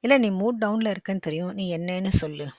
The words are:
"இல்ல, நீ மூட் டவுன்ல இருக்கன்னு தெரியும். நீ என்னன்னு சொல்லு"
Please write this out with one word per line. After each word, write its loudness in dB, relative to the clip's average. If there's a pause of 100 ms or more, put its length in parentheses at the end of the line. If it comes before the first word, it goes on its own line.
"இல்ல, 6
நீ 4
மூட் 0
டவுன்ல 0
இருக்கன்னு -4
தெரியும். -4
நீ -4
என்னன்னு -2
சொல்லு" -2 (120)